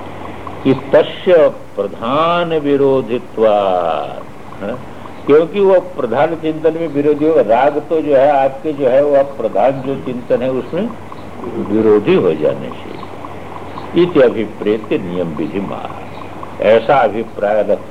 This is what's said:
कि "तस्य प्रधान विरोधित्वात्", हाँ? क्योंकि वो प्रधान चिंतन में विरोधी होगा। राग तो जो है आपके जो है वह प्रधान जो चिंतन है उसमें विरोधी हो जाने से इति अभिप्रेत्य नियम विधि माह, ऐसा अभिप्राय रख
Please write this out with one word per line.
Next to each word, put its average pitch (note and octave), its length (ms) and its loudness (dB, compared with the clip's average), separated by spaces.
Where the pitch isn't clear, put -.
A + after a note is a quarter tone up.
कि C3+ 100 4
"तस्य D#3 720 4
प्रधान D#3+ 800 -2
विरोधित्वात्", A2 1700 0
हाँ? A#2 160 -6
क्योंकि E3 340 4
वो F#3+ 200 6
प्रधान C#3+ 540 -2
चिंतन D#3 400 0
में E3 140 -4
विरोधी D3 400 2
होगा। D#3 120 4
राग B2+ 380 2
तो D#3 220 -2
जो C#3+ 160 2
है C3+ 280 4
आपके C#3+ 280 -4
जो C#3 160 0
है C#3 160 4
वह D3 180 4
प्रधान A#2 600 0
जो C3+ 120 -4
चिंतन B2 480 -4
है C3 80 -2
उसमें D#3+ 380 -4
विरोधी G#2+ 460 4
हो F2+ 200 4
जाने C#2+ 340 -2
से - 300 -14
इति F3 180 2
अभिप्रेत्य A2 800 0
नियम F2+ 300 -4
विधि D#2+ 320 -4
माह, - 1000 -10
ऐसा A2+ 320 6
अभिप्राय G#2+ 680 0
रख G2 160 0